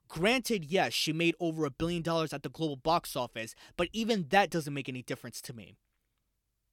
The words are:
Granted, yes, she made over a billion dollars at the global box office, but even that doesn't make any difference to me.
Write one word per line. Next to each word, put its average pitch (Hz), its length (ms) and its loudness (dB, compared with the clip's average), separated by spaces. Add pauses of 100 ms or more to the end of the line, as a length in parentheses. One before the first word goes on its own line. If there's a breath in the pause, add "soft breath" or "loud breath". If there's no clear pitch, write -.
Granted, 208 560 2
yes, 143 280 2
she - 200 0
made 165 260 2
over 160 240 0
a 143 80 0
billion 170 300 -2
dollars 165 320 0
at - 100 -8
the 147 60 -6
global 151 260 -2
box 160 400 0
office, 117 400 -4 (220 loud breath)
but 175 160 2
even 208 360 0
that 196 200 6
doesn't 147 240 -2
make 139 160 -6
any 127 120 -8
difference 131 420 -8
to 135 100 -12
me. 101 240 -16 (960)